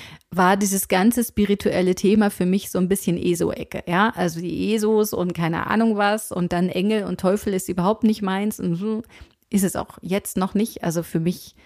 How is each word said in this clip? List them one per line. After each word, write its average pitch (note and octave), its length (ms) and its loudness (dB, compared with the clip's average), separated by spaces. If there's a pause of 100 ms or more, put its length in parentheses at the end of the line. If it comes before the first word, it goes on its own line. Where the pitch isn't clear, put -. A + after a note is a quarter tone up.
(300)
war F#3 260 4
dieses G3 320 0
ganze A3 340 4
spirituelle G3 720 2
Thema G#3 360 4
für F3+ 160 -2
mich F#3 240 0
so - 80 -2
ein F3+ 100 2
bisschen F3+ 280 0
Eso-Ecke, - 720 -2
ja, F#3+ 300 2
also E3+ 240 -2
die F3+ 340 -2
Esos G#3+ 380 2
und F3 220 -2
keine E3 340 -2
Ahnung A3 280 2
was G#3 360 0
und F3+ 200 -2
dann F3+ 160 2
Engel G3+ 360 0
und F3+ 160 -6
Teufel G3 340 0
ist F#3 140 -4
überhaupt F3+ 340 2
nicht G#3+ 200 2
meins G3 360 -2
und F3+ 160 -2
so A3 280 -4 (480)
ist F#3+ 120 2
es F3+ 140 0
auch - 240 -8
jetzt F#3+ 360 -4
noch F#3+ 180 -2
nicht. A3 280 -2
Also E3+ 220 -2
für E3 160 -2
mich - 340 -4 (120)